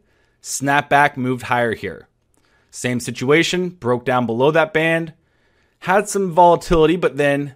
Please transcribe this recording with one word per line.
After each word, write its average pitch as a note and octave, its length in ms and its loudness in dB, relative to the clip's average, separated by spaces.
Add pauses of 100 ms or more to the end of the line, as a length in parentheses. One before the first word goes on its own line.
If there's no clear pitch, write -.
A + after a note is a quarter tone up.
(420)
Snap C#3 480 -4
back, C#3+ 260 2
moved B2+ 280 -6
higher A#2+ 320 -2
here. - 320 -12 (640)
Same B2 280 -6
situation, D#3+ 720 0
broke B2 340 -4
down B2 220 0
below A#2 240 0
that D#3 240 0
band, E3 400 -2 (640)
had G3+ 300 0
some G3 220 -4
volatility, E3+ 640 4
but C3+ 220 -2
then C#3+ 380 -2